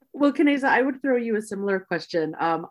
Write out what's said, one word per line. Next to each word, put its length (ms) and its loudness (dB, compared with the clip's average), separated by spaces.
Well, 140 4
Keneza, 320 2
I 180 4
would 180 -2
throw 160 0
you 200 -2
a 60 -2
similar 360 -2
question. 640 -4
Um, 300 -2